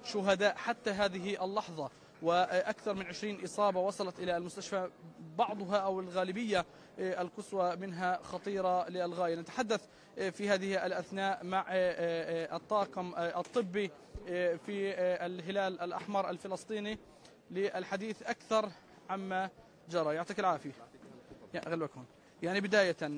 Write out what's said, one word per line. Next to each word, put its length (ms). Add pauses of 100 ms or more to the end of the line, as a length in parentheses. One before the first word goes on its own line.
شهداء 520
حتى 340
هذه 540
اللحظة، 460 (320)
وأكثر 720
من 120
عشرين 380
إصابة 360
وصلت 400
إلى 160
المستشفى، 540 (480)
بعضها 380
أو 240
الغالبية، 640 (320)
آه، 240
القصوى 540
منها 460
خطيرة 640
للغاية. 460
نتحدث، 520 (320)
آه، 120
في 180
هذه 380
الأثناء 580
مع، 160
آه، 120
آه، 840
الطاقم، 580
آه، 260
الطبي، 500 (380)
آه، 280
في، 380
آه، 320
الهلال 540
الأحمر 500
الفلسطيني 680 (520)
للحديث 720
أكثر 460 (420)
عمّا 400 (400)
جرى. 240
يعطيك 260
العافية. 320 (840)
يا 120
أغلبك 300
هون. 100 (360)
يعني 180
بداية، 360 (220)